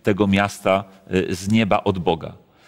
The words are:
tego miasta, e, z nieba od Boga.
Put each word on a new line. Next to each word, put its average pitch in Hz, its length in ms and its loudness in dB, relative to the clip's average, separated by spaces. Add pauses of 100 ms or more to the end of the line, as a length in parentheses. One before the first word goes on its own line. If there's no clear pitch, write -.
tego 104 240 2
miasta, 98 560 0 (460)
e, 92 60 -2
z 98 160 -6
nieba 107 320 2
od 98 160 0
Boga. 80 340 -2 (340)